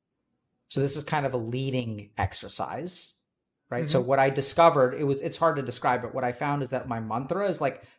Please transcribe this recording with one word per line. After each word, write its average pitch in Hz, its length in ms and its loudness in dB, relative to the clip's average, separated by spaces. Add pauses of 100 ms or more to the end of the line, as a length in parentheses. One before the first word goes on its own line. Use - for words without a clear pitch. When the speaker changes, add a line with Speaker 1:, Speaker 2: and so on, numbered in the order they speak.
(680)
Speaker 1:
So 135 120 -2
this 139 140 0
is 147 80 -6
kind 147 220 -2
of 127 80 -2
a 127 40 -2
leading 117 800 -4
exercise. 101 960 -6 (600)
Right? 143 140 -2
So 139 100 4
Speaker 2:
Mm-hmm. 123 80 0
Speaker 1:
what 135 120 4
I 135 100 6
discovered, 135 640 6
it 143 100 -4
was, 139 160 0
it's 156 160 -6
hard 160 220 2
to 139 40 -2
describe, 123 400 0
but 117 140 -8
what 131 80 -2
I 120 80 0
found 143 320 -2
is 123 60 -6
that 123 180 -4
my 113 140 -4
mantra 139 480 -2
is, 160 100 -2
like, 143 240 -2 (160)